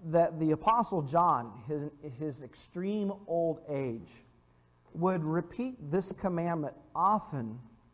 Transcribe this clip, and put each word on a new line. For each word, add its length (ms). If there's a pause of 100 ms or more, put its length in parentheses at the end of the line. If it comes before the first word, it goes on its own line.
that 340
the 120
Apostle 500
John, 680
his, 220 (280)
his 240
extreme 720 (140)
old 420
age, 560 (720)
would 300
repeat 680
this 220
commandment 640 (200)
often 640 (360)